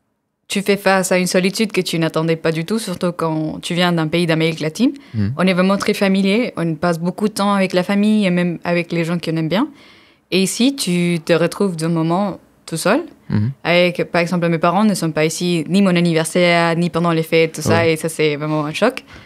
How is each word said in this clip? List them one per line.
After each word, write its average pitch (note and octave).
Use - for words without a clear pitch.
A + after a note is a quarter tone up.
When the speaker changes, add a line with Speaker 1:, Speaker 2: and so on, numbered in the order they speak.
Speaker 1:
tu G3+
fais G3
face F#3+
à F#3
une F3+
solitude G3
que F#3
tu E3+
n'attendais D#3+
pas D#3+
du D#3+
tout, G#3
surtout F3+
quand D#3
tu -
viens F3
d'un D#3+
pays E3+
d'Amérique D#3+
latine. G3+
Speaker 2:
Mhm. G#2+
Speaker 1:
On F3
est F#3+
vraiment F#3+
très G3+
familier, G3
on E3
passe E3+
beaucoup F3+
de G#3+
temps G3+
avec F#3+
la F3+
famille G#3
et F#3
même F3
avec F3
les E3+
gens E3+
qu'on D#3+
aime D#3+
bien. G#3+
Et F#3+
ici, A#3+
tu F3
te E3+
retrouves E3+
d'un D#3+
moment E3+
tout E3
seul. A#3
Speaker 2:
Mhm. G#2+
Speaker 1:
Avec, F3
par E3+
exemple, E3+
mes E3
parents F3
ne G#3
sont D#3+
pas D#3
ici, E3
ni F#3+
mon F#3
anniversaire, E3+
ni F3
pendant E3+
les D#3+
fêtes, D#3+
tout D#3
ça, D#3+
Speaker 2:
Ouais. E3
Speaker 1:
et D#3
ça, D#3+
c'est D#3
vraiment D3+
un D3+
choc. A3